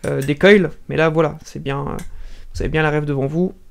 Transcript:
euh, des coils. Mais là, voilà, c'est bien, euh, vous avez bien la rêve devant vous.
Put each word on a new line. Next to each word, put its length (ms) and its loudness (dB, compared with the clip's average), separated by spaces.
euh, 120 -2
des 140 -2
coils. 380 6
Mais 60 -4
là, 140 4
voilà, 360 0
c'est 160 -12
bien, 200 -6
euh, 160 -6
vous 80 -6
avez 60 -2
bien 120 2
la 80 2
rêve 160 0
devant 220 -2
vous. 260 -2